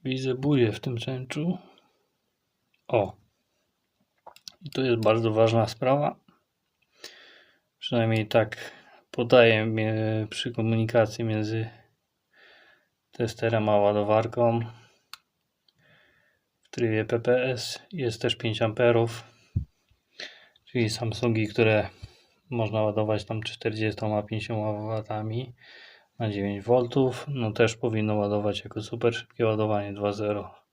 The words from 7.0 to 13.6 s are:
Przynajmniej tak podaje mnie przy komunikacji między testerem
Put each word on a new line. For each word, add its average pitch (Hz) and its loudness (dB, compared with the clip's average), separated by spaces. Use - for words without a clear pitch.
Przynajmniej 113 0
tak - -2
podaje 117 6
mnie 110 0
przy - -6
komunikacji 113 2
między 110 -4
testerem 113 0